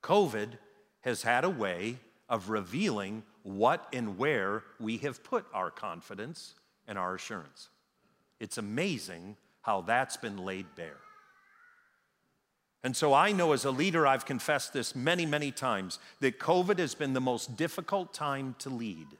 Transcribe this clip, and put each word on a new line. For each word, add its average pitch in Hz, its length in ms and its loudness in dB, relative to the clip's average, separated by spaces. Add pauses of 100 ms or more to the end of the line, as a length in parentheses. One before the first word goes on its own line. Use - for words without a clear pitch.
covid 117 560 2 (440)
has 123 200 -2
had 123 220 4
a 185 60 4
way 107 480 -2 (300)
of 104 220 -2
revealing 107 720 -2 (200)
what 107 500 2
and 110 260 -4
where 110 460 0 (160)
we 113 180 -4
have 131 240 -6
put - 300 -4
our 92 180 -2
confidence 101 840 -10 (340)
and 101 100 -6
our 92 160 0
assurance. 87 540 -10 (720)
It's 110 180 -8
amazing 104 800 -4 (260)
how 101 200 0
that's 120 340 0
been 104 220 -6
laid 95 360 -6
bare. 80 240 -12 (1800)
And 127 120 -2
so 143 200 6
I 180 180 8
know 175 200 4
as 135 120 2
a 139 60 2
leader, 160 360 4
I've 135 200 4
confessed 139 480 -2
this 123 200 -4
many, 165 300 2
many 147 260 0
times, 101 480 -2 (220)
that 131 180 2
covid 180 400 4
has 156 160 0
been 135 200 -2
the 131 60 2
most 123 360 -2
difficult 175 560 -2
time 135 460 -4
to - 100 -10
lead. 110 380 -6 (120)